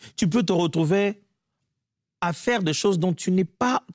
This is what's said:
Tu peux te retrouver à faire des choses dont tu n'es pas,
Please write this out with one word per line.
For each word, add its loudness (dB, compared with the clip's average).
Tu 0
peux 2
te 0
retrouver 0
à -2
faire -2
des 0
choses 0
dont 0
tu -4
n'es 2
pas, -2